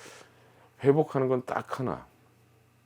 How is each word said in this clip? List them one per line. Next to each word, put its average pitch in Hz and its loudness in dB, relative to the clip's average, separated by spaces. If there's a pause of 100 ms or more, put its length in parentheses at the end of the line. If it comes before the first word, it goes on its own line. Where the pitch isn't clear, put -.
(840)
회복하는 139 4
건 127 0
딱 - -6
하나. 95 -6 (800)